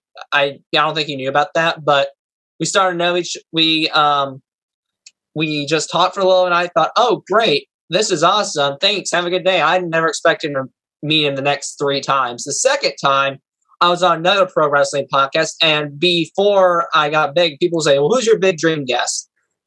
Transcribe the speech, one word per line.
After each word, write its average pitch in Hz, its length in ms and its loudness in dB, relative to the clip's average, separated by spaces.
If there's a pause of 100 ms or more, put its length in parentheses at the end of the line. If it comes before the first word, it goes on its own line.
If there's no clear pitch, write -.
(300)
I, 143 120 0
I 143 160 -4 (140)
don't 151 220 0
think 156 140 -4
he 147 80 -8
knew 131 140 -6
about 143 240 -2
that, 165 280 -2
but 139 280 0 (500)
we 160 60 -2
started 185 320 0
to - 0 -
know 175 180 0
each, 175 180 -6 (160)
we, 160 380 0
um, 143 540 0 (920)
we 151 300 -4
just 147 260 -2
talked 180 240 0
for 202 60 -6
a 190 60 2
little, 185 180 4
and 180 100 0
I 175 140 0
thought, 160 280 0
"Oh, 214 340 2
great. 196 380 0 (200)
This 147 220 -2
is 160 120 0
awesome. 170 560 0
Thanks. 196 340 -2
Have 175 120 0
a 175 60 -4
good 180 140 -2
day." 180 180 2
I 165 160 2
never 165 280 -2
expected 156 460 0
to 135 120 -4 (380)
meet 151 220 0
him 143 100 -2
the 139 60 -4
next 139 380 -4
three 139 240 -2
times. 123 420 -2
The 139 80 -8
second 508 500 -2
time, 135 360 0 (420)
I 175 80 2
was 175 140 0
on 170 160 2
another 185 260 2
pro 156 240 0
wrestling 143 420 0
podcast, 143 520 0
and 151 360 0
before 175 960 2
I 151 140 2
got 147 260 0
big, 165 240 0
people 170 220 0
say, 147 180 4
"Well, 147 120 2
who's 240 160 2
your 220 120 4
big 175 200 0
dream 156 260 0
guest?" - 460 -4 (360)